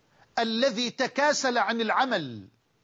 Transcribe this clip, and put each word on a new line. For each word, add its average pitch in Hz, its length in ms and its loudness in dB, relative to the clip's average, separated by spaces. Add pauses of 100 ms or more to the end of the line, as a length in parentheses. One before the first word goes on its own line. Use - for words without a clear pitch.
(380)
الذي 233 520 0
تكاسل 269 680 0
عن 226 220 0
العمل 180 680 -2 (360)